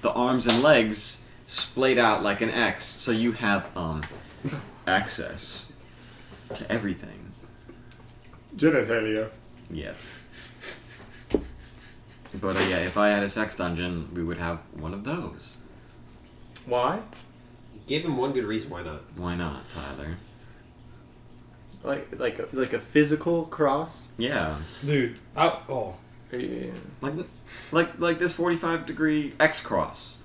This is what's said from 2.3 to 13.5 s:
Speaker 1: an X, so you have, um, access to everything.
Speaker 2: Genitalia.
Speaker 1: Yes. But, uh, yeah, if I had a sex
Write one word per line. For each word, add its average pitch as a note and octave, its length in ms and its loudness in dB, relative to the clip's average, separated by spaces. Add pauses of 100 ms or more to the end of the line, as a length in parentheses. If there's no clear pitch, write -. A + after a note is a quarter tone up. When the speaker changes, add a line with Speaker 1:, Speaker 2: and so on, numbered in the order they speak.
Speaker 1:
an A2+ 100 2
X, A2 340 0
so - 260 -4
you A2+ 220 4
have, G2+ 440 0
um, D#2+ 260 -2 (840)
access - 800 -2 (880)
to - 160 -8
everything. G2+ 640 -4 (1200)
Speaker 2:
Genitalia. A2 760 4 (400)
Speaker 1:
Yes. - 360 -8 (2250)
But, F#2+ 160 0
uh, F#2+ 120 2
yeah, F2+ 100 2
if F2+ 200 -2
I G#2 100 6
had G2+ 140 4
a G2+ 60 0
sex G#2+ 280 -2